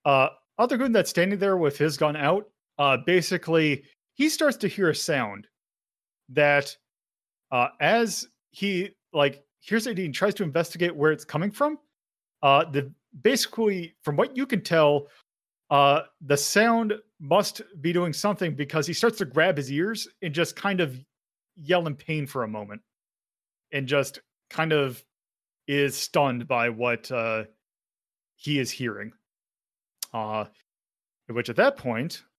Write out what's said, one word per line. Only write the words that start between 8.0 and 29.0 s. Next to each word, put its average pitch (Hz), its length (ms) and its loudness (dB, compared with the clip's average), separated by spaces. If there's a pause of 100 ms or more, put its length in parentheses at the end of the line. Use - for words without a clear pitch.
he, 196 400 -4 (220)
like, 143 300 0 (160)
hears 220 280 -2
it, 214 100 -4
he 180 120 -4
tries 190 260 0
to 208 80 -4
investigate 165 520 -2
where 151 160 2
it's 151 140 -4
coming 185 260 -4
from. 294 260 -2 (640)
Uh, 143 240 6
the, 139 260 -6 (300)
basically, 208 840 0
from 147 120 -4
what 262 200 0
you 262 100 -4
can 226 160 -2
tell, 147 460 4 (640)
uh, 143 320 6 (200)
the 143 160 2
sound 220 560 2 (260)
must 185 420 0 (200)
be 165 120 -2
doing 175 200 0
something 175 420 -2
because 147 300 -4
he 170 80 -6
starts 226 240 0
to 190 80 -4
grab 147 320 2
his 135 140 -6
ears 196 360 -4 (140)
and 165 120 -6
just 160 220 -2
kind 196 240 -2
of 139 180 -2 (580)
yell 170 320 0
in 147 80 -6
pain 151 320 -6
for 131 160 -6
a 110 40 -6
moment 107 340 -12 (880)
and 139 160 -4
just 139 320 -2 (300)
kind 160 220 -2
of 139 320 0 (640)
is 143 300 0
stunned 127 500 0
by 120 220 0
what, 117 420 -4
uh, 113 320 -4 (920)
he 143 240 -4
is 123 120 -4
hearing. 107 400 -8 (1040)